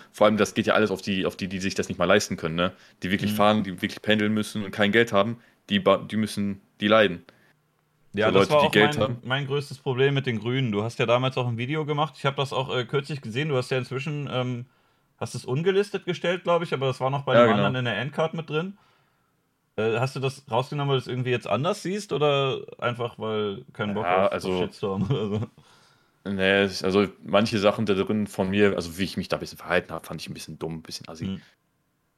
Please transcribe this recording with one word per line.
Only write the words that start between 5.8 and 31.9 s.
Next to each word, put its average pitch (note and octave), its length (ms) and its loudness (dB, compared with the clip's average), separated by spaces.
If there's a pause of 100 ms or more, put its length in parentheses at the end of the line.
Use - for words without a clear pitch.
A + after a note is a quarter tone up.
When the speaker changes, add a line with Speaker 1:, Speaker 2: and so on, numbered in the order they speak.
Speaker 1:
die G#2 80 -4
müssen, G2+ 440 -4 (200)
die G#2+ 60 0
leiden. G#2 360 4 (880)
Speaker 2:
Ja, G#2+ 160 2
Speaker 1:
So - 20 0
Speaker 2:
das F#2+ 180 6
Speaker 1:
Leute, - 0 -
Speaker 2:
war D3+ 120 6
Speaker 1:
die D#3 80 4
Speaker 2:
auch - 20 -2
Speaker 1:
Geld G#2+ 260 6
Speaker 2:
mein, - 0 -
Speaker 1:
haben. A2 260 -2
Speaker 2:
mein C3+ 240 -2
größtes C#3 320 -6
Problem C3+ 340 2
mit C3+ 120 0
den A2+ 140 -2
Grünen. A#2+ 340 -2
Du G2+ 100 0
hast A#2 160 -6
ja B2+ 60 2
damals B2+ 320 2
auch B2 100 -2
ein A#2 100 -4
Video C#3+ 280 -4
gemacht. D3 320 -2
Ich - 80 -6
hab C#3 100 0
das C#3 160 -4
auch, B2+ 240 -4
äh, B2 100 0
kürzlich C#3+ 360 -6
gesehen. B2 280 -6
Du C#3+ 60 0
hast B2+ 160 -2
ja C3+ 60 0
inzwischen, C#3 520 -6
ähm, B2 360 -4 (520)
hast - 180 -10
es B2+ 100 -10
ungelistet F#3+ 600 0
gestellt, F3+ 380 -4
glaub E3+ 180 2
ich, E3 120 -4
aber C3+ 140 -2
das C3 120 -2
war C3 100 0
noch C3+ 140 -4
bei C3 100 0
Speaker 1:
Ja, A#2 60 10
Speaker 2:
einem A#2+ 80 8
Speaker 1:
genau. G#2 160 4
Speaker 2:
anderen B2+ 120 0
in B2+ 100 -2
der A2 120 -2
Endcard D3 360 -2
mit D#3+ 160 -8
drin. E3+ 280 -4 (1000)
Äh, A2 220 0
hast C3 160 -2
du C#3+ 40 -8
das C3 320 -4
rausgenommen, C#3 400 -2
weil C3+ 60 2
du B2 60 0
es - 40 -12
irgendwie B2 240 -4
jetzt A#2+ 160 -2
anders D#3+ 360 -2
siehst G3 300 -6
oder C#3 480 2 (180)
einfach, A#2 400 -4
weil G#2+ 540 -4
kein G#2 200 -4
Bock F2 180 -2
Speaker 1:
Ja, - 0 -
Speaker 2:
auf, F#2+ 200 4
Speaker 1:
also F#2 180 -4
Speaker 2:
auf F#2 40 0
Shitstorm F#2+ 500 -2
oder G2+ 240 -2 (120)
so? - 80 -6 (760)
Speaker 1:
Nee, G2 400 2
es, F#2+ 200 -2
also F#2+ 240 4 (160)
manche G#2 360 2
Sachen G#2 280 2
da G2+ 80 2
drin G#2 320 0
von F#2+ 240 -2
mir, G2+ 240 4
also E2+ 240 -6
wie G2 40 0
ich - 140 -6
mich F2+ 100 -6
da E2 100 -2
ein - 20 -4
bisschen E2 180 -12
verhalten F2 340 -2
hab, E2 140 -10
fand D#2+ 160 -10
ich - 80 -14
ein - 60 -10
bisschen - 240 -14
dumm, E2 160 -6
ein D#2+ 80 -12
bisschen - 260 -16
assi. F2+ 220 -8
Speaker 2:
Hm. F2+ 100 -10 (760)